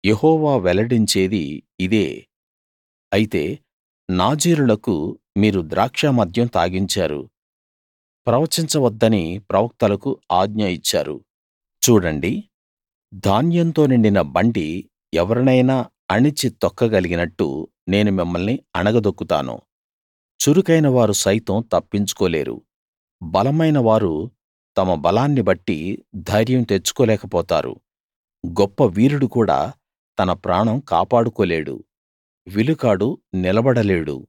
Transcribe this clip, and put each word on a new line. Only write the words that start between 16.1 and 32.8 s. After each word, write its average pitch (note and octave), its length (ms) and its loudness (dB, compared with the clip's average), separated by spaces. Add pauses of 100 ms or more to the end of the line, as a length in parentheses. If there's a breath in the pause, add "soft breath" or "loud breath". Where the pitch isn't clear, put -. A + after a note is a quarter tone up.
అణిచి C3 400 0
తొక్కగలిగినట్టు F2+ 960 -2 (420)
నేను G#2 240 2
మిమ్మల్ని F2+ 420 -2 (200)
అణగదొక్కుతాను. F2+ 840 -2 (840)
చురుకైన D#3+ 480 2
వారు A#2+ 260 2 (100)
సైతం G2+ 320 0 (140)
తప్పించుకోలేరు. E2+ 840 -2 (680)
బలమైన C#3 560 0
వారు A2 340 2 (640)
తమ F#2 180 0
బలాన్ని A2 480 0
బట్టి F#2 360 -2 (440)
ధైర్యం A2+ 400 0
తెచ్చుకోలేకపోతారు. F#2+ 1120 -2 (680)
గొప్ప G2 400 0
వీరుడు B2+ 420 2
కూడా G2 320 0 (600)
తన F#2 140 0
ప్రాణం G2+ 480 -2
కాపాడుకోలేడు. F2 960 -2 (680)
విలుకాడు G#2+ 640 0 (260)